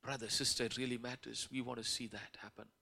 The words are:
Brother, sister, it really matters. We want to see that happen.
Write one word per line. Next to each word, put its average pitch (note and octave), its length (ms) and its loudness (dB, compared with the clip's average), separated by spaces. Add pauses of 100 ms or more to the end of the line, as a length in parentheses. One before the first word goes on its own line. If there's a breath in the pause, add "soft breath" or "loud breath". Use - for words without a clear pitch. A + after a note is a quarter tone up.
Brother, B2 280 0
sister, - 360 4
it A2 120 0
really B2 200 2
matters. B2 540 -4
We C3 100 0
want A#2+ 160 -2
to A2+ 60 -4
see - 240 0
that - 340 -8
happen. G#2+ 240 -12 (160)